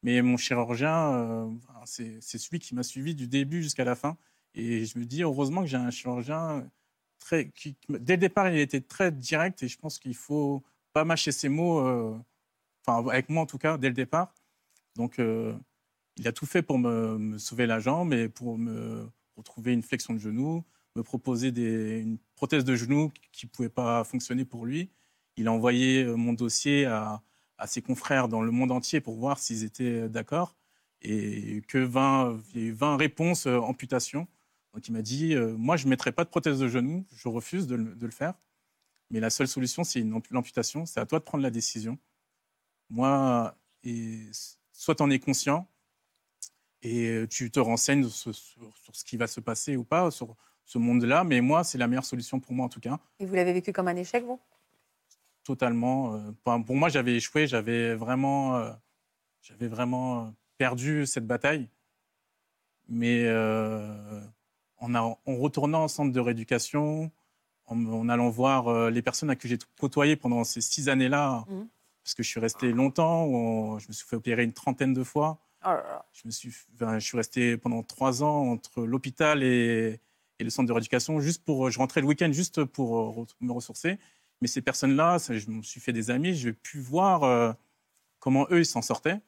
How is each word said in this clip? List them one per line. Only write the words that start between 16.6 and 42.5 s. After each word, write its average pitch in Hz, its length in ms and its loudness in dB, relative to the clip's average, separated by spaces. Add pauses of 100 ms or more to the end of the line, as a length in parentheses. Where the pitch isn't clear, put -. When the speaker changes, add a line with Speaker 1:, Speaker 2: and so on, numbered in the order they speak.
Speaker 1:
pour 147 180 0
me... 113 380 0
me 107 200 -4
sauver 117 280 -2
la 113 160 2
jambe 151 320 0
et 117 160 0
pour 117 280 -8
me 113 520 -6 (260)
retrouver 113 380 -4
une 117 100 2
flexion 120 300 -6
de 110 60 -2
genou, 131 440 -4 (320)
me 117 80 -4
proposer 127 480 -2
des... 113 480 -2
une 110 180 -4 (200)
prothèse 143 260 2
de 127 140 2
genou 143 340 2 (220)
qui - 120 -18
pouvait 117 220 -6
pas 117 380 0
fonctionner 127 400 -4
pour 117 200 -10
lui. 160 240 -4 (460)
Il 113 140 0
a - 20 4
envoyé, 123 540 4
euh, 120 100 -2
mon 117 160 2
dossier 131 540 2
à, 107 360 -2 (360)
à 98 100 -8
ses - 140 -6
confrères 127 480 0
dans 110 120 0
le 113 100 0
monde 127 200 2
entier 127 300 0
pour 113 140 -8
voir 135 220 -2
s'ils 113 280 -4
étaient 117 420 -2
d'accord. 117 480 -4 (460)
Et 107 680 -4
que - 100 -2
vingt, 131 640 2 (140)
il 120 80 -6
y - 20 -4
a 113 60 -2
eu - 20 -6
vingt 143 240 0
réponses, 156 520 0
euh, 123 120 4
amputation. 127 720 -4 (440)
Donc 110 140 -14
il 117 60 -4
m'a 113 80 -4
dit, 139 340 -2
euh, « 113 220 0
Moi, 127 180 2
je 135 100 0
ne 131 40 4
mettrai 127 240 2
pas 170 100 0
de 170 60 -4
prothèse 147 300 0
de 131 100 2
genou, 135 440 0
je 117 140 -10
refuse 123 400 -4
de 123 80 -2
le, 113 200 -4
de 117 100 -10
le 113 80 -6
faire. 165 200 -4 (760)
Mais 113 100 -2
la 110 100 0
seule 131 200 0
solution, 127 340 -2
c'est - 160 -4
une 110 140 -2
ampu-, 113 200 -6
l'amputation. 127 520 -4
C'est 113 160 -4
à 110 40 -2
toi 156 140 0
de - 60 -14
prendre 143 180 -2
la 131 80 0
décision. 113 460 -4 (920)